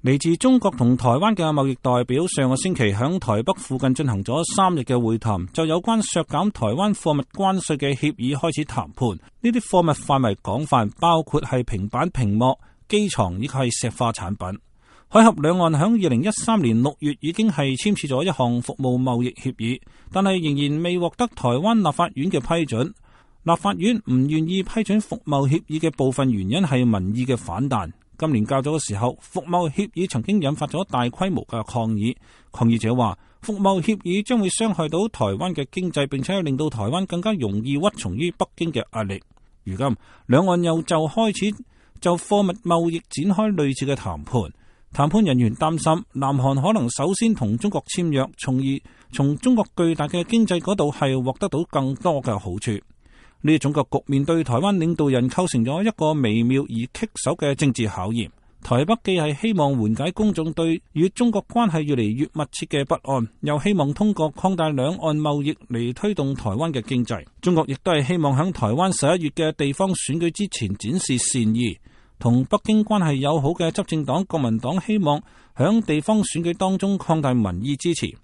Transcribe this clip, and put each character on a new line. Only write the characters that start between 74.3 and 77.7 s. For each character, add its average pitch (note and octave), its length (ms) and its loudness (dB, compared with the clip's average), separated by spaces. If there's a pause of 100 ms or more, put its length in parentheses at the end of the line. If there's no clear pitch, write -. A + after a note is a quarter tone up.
民 A2+ 180 0
黨 C#3 220 -2
希 G#3+ 200 0
望 D3 220 0 (360)
響 G#3 240 4
地 D3+ 180 0
方 G#3+ 240 2
選 - 180 -4
舉 E3+ 140 -2
當 F#3+ 220 0
中 G3 200 0
擴 D#3+ 220 0
大 C3+ 140 0
民 F#2+ 320 0
意 C#3+ 100 0